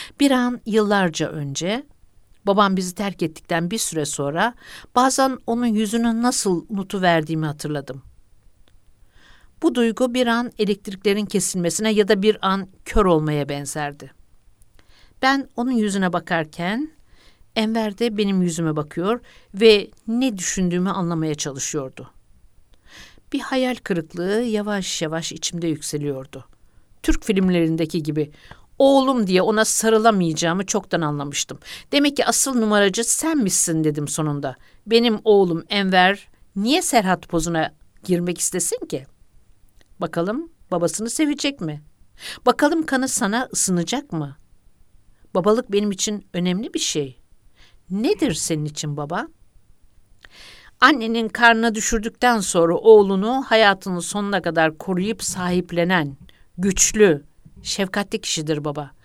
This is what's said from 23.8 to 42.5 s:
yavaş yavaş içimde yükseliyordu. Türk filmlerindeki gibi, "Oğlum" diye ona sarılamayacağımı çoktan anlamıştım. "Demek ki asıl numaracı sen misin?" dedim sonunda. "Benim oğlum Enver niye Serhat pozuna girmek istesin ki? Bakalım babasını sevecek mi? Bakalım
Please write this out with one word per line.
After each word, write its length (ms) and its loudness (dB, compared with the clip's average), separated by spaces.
yavaş 640 -4
yavaş 300 -6
içimde 340 -6
yükseliyordu. 800 -6
Türk 220 0
filmlerindeki 760 0
gibi, 280 -4
"Oğlum" 480 4
diye 160 4
ona 220 2
sarılamayacağımı 1000 2
çoktan 340 -4
anlamıştım. 580 -6
"Demek 240 2
ki 100 2
asıl 280 0
numaracı 500 2
sen 340 -2
misin?" 460 0
dedim 240 -2
sonunda. 480 -4
"Benim 380 2
oğlum 440 4
Enver 600 2
niye 260 0
Serhat 460 0
pozuna 460 -2
girmek 340 -2
istesin 480 -4
ki? 200 -8
Bakalım 480 -4
babasını 400 -2
sevecek 500 -2
mi? 220 -8
Bakalım 400 2